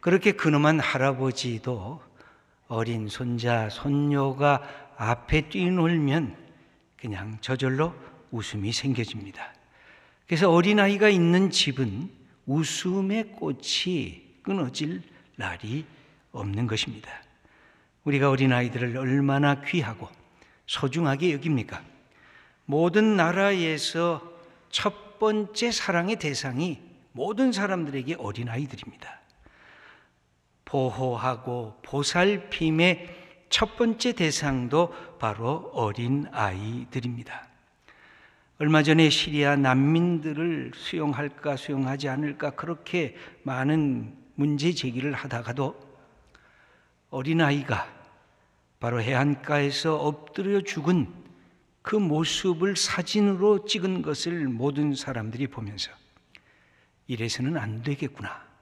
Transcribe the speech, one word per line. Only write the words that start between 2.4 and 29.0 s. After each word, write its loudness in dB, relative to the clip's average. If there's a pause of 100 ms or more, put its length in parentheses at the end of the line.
어린 -2
손자, 0
손녀가 2 (340)
앞에 0
뛰놀면 2 (560)
그냥 -8
저절로 0 (380)
웃음이 -4
생겨집니다. -4 (760)
그래서 4
어린아이가 6
있는 6
집은 -2 (380)
웃음의 -2
꽃이 -4 (220)
끊어질 -4 (320)
날이 -6 (460)
없는 -4
것입니다. -6 (920)
우리가 4
어린아이들을 2
얼마나 2
귀하고 -4 (580)
소중하게 0
여깁니까? -2 (840)
모든 4
나라에서 2 (480)
첫 -6
번째 0
사랑의 0
대상이 -4 (300)
모든 0
사람들에게 -2
어린아이들입니다. -8 (1400)